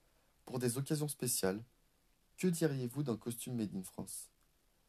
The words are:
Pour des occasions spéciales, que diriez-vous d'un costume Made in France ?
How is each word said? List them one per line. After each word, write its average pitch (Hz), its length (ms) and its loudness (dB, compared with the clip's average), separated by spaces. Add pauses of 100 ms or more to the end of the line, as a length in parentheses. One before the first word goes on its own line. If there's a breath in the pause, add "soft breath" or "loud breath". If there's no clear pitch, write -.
(460 soft breath)
Pour 123 140 -4
des 123 180 2
occasions 147 320 0
spéciales, 107 520 0 (760)
que 185 100 4
diriez-vous 143 560 2
d'un 117 140 2
costume 120 380 -4
Made 104 200 0
in 95 80 -2
France ? - 460 -10 (600)